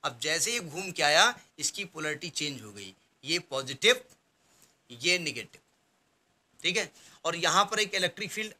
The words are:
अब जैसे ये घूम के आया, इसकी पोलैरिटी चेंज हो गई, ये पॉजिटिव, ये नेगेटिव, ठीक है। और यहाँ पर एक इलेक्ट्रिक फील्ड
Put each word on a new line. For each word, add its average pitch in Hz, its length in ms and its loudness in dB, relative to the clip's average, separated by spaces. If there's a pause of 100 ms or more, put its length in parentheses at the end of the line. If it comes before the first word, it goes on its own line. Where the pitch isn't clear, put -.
अब 127 180 -4
जैसे 165 300 0
ये 240 80 -2
घूम 180 300 -8
के 160 120 -2
आया, 170 320 6 (240)
इसकी - 260 -6
पोलैरिटी 156 460 -8
चेंज 139 320 -6
हो 107 100 -16
गई, 98 220 -14 (300)
ये 160 140 0
पॉजिटिव, 139 640 0 (920)
ये 151 280 0
नेगेटिव, 131 420 -8 (1000)
ठीक 180 140 2
है। 190 140 -2 (340)
और 170 120 0
यहाँ 170 280 6
पर 208 140 -2
एक 208 160 0
इलेक्ट्रिक 185 360 -2
फील्ड 214 300 -6